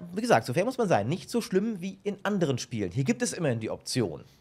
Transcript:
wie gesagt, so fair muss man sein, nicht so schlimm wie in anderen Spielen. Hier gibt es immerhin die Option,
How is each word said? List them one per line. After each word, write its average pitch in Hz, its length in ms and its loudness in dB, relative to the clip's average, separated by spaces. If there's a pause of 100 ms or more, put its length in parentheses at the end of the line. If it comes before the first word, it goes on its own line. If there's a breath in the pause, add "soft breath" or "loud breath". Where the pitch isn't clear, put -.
(140)
wie 214 80 -4
gesagt, 233 240 4
so 123 80 -2
fair 175 100 2
muss 254 140 -4
man 226 100 2
sein, 110 180 4
nicht - 240 -4
so 240 120 0
schlimm 202 400 0
wie 190 200 -8
in 175 220 -4
anderen 175 340 2
Spielen. 101 340 -4
Hier 131 120 0
gibt - 160 0
es 226 140 -2
immerhin 127 260 0
die 110 100 -4
Option, 90 540 -2 (160)